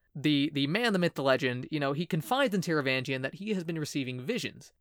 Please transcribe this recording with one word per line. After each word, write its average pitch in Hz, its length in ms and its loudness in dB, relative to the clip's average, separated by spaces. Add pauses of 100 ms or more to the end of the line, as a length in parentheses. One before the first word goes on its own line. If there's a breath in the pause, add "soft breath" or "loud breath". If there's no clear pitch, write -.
(140)
the, 147 380 2
the 139 140 0
man, 214 260 2
the 190 60 2
myth, 175 160 2
the 143 80 -4
legend, 131 480 2
you 151 100 -2
know, 139 120 0
he 160 120 -2
confides 226 500 0
in 190 60 2
Taravangian 135 600 0
that 135 120 -6
he 202 200 -4
has 180 100 -2
been 165 140 -4
receiving 131 420 -4
visions. 156 600 -4